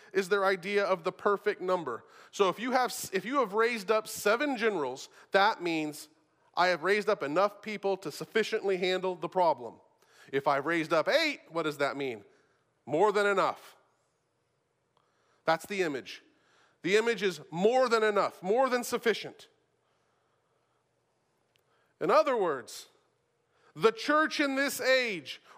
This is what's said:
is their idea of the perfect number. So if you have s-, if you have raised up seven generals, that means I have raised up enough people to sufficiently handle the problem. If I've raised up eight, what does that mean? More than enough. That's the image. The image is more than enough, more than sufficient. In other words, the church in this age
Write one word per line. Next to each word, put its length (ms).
is 160
their 160
idea 400
of 180
the 80
perfect 500
number. 440
So 160
if 120
you 120
have 200
s-, 200
if 140
you 140
have 140
raised 380
up 160
seven 480
generals, 540
that 280
means 460
I 120
have 160
raised 260
up 140
enough 380
people 360
to 140
sufficiently 680
handle 380
the 120
problem. 480
If 160
I've 180
raised 280
up 160
eight, 320
what 120
does 160
that 180
mean? 260
More 260
than 160
enough. 480
That's 200
the 160
image. 420
The 160
image 240
is 180
more 360
than 160
enough, 380
more 280
than 140
sufficient. 640
In 100
other 240
words, 520
the 160
church 480
in 160
this 260
age 600